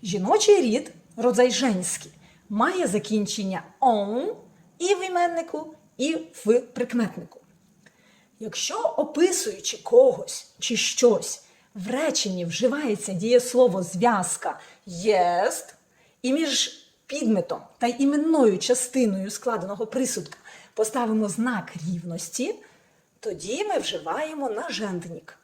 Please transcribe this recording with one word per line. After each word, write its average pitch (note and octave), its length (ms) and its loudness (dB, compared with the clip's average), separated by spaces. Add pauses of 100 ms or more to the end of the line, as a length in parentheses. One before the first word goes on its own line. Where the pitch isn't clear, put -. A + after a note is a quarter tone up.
Жіночий C#4 580 4
рід, A#3+ 320 0 (240)
родзай B3 340 4
женський, G3+ 600 -2 (360)
має D4 380 0
закінчення G3+ 760 -4 (180)
«он» A#3+ 560 0 (420)
і F#4 160 2
в F#4 120 -6
іменнику, E4+ 680 -2 (220)
і D4 180 -2
в - 460 0
прикметнику. A#3 800 -6 (1000)
Якщо, - 380 -6
описуючи - 1040 0
когось - 760 4
чи - 180 -4
щось, - 680 2 (300)
в G3 160 -10
реченні B3 540 -2
вживається A3+ 680 -2
дієслово A#3 680 4
зв'язка F#3 760 0 (260)
«єст», F3+ 880 0 (480)
і B3+ 100 0
між D4 500 -2 (240)
підметом A3 540 -2 (180)
та B3 80 0
іменною C#4 720 4
частиною G#3+ 720 0
складеного G#3+ 560 -6
присудка A3 520 -6 (360)
поставимо A3 540 0
знак A3 440 -4 (140)
рівності, F3 680 -6 (680)
тоді C4+ 440 -6
ми G4 140 -2
вживаємо C4+ 720 -6
наженднік. G3+ 920 -8